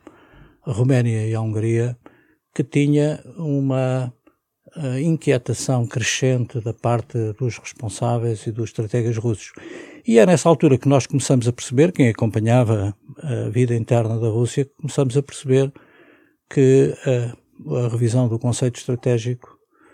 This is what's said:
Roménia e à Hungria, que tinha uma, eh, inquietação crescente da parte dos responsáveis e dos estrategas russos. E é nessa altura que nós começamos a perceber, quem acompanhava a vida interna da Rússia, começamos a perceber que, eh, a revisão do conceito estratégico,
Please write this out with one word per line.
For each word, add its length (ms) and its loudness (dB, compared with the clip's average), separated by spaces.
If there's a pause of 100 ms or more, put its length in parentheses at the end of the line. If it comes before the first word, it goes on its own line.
(600)
Roménia 680 0
e 80 -2
à 40 -2
Hungria, 560 -2 (560)
que 120 -4
tinha 600 0 (140)
uma, 720 -2 (640)
eh, 260 -6
inquietação 840 0
crescente 760 -2
da 120 -6
parte 420 -2 (180)
dos 260 -6
responsáveis 880 -4
e 40 -4
dos 200 -8
estrategas 460 -2
russos. 360 -4 (540)
E 100 4
é 80 10
nessa 240 4
altura 300 4
que 80 -2
nós 180 4
começamos 420 0
a 60 0
perceber, 380 2
quem 180 2
acompanhava 880 0 (220)
a 300 -6
vida 260 0
interna 440 0
da 100 0
Rússia, 360 -2 (120)
começamos 380 -2
a 60 2
perceber 500 -2 (800)
que, 460 4 (100)
eh, 260 0 (360)
a 200 -2
revisão 400 2
do 120 -2
conceito 400 -2
estratégico, 800 -4 (340)